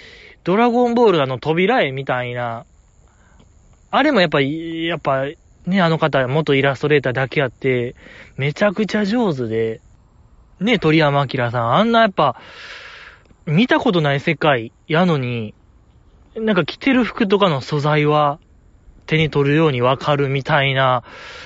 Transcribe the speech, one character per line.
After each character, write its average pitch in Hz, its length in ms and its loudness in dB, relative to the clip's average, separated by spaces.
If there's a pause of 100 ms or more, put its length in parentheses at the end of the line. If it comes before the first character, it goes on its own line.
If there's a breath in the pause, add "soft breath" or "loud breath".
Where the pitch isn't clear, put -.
(440 loud breath)
ド 180 120 2
ラ 240 120 4
ゴ 240 200 2
ン 233 60 -2
ボ 233 140 4
ー 185 40 4
ル 156 100 4
あ 131 40 0
の 131 120 -4
扉 185 440 0
絵 139 100 -2
み 135 120 -8
た 127 200 -2
い 123 100 -8
な。 120 320 -8 (1200 soft breath)
あ 233 120 2
れ 294 100 2
も 220 80 2
や 175 60 4
っ - 20 0
ぱ、 147 120 0
や 165 560 -4
っ 156 40 -8
ぱ 135 240 -2 (420)
ね、 190 140 0
あ 170 80 4
の 160 100 0
方、 139 300 0
元 147 260 0
イ 131 80 2
ラ 139 140 2
ス - 40 -14
ト 151 80 -2
レ 147 100 4
ー - 20 0
タ 131 100 -2
ー - 20 -2
だ 131 160 -2
け 147 140 -2
あ 131 40 0
っ 117 40 -4
て、 127 440 -4 (420 loud breath)
め 139 160 -4
ち 208 120 -2
ゃ 208 80 2
く 214 140 -2
ち 220 100 -4
ゃ 214 100 0
上 214 280 0
手 127 120 -6
で。 110 340 -4 (760)
ね、 208 200 0
鳥 156 200 2
山 143 260 2
明 120 260 -4
さ 120 100 -4
ん。 117 140 0
あ 180 80 4
ん 233 100 0
な 233 80 4
や 226 60 4
っ 190 60 0
ぱ、 143 240 0 (1120 loud breath)
見 170 200 2
た 311 140 2
こ 240 120 0
と 175 80 2
な 143 140 0
い 139 60 -2
世 160 140 -2
界 127 380 0 (160)
や 165 180 2
の 165 100 2
に、 120 380 -6 (800)
な 220 180 -2
ん 180 40 2
か 160 80 0
着 - 120 -12
て - 160 0
る 247 120 2
服 202 240 -2
と 202 100 2
か 196 100 2
の 143 120 -2
素 147 200 -4
材 151 260 0
は、 147 320 0 (680)
手 160 100 -2
に 156 140 0
取 143 200 2
る 147 60 2
よ 160 120 4
う 143 40 0
に 123 80 -2
わ 127 160 2
か - 180 -2
る 143 140 -2
み 135 160 -4
た 151 180 0
い 135 120 0
な、 131 280 2 (440 loud breath)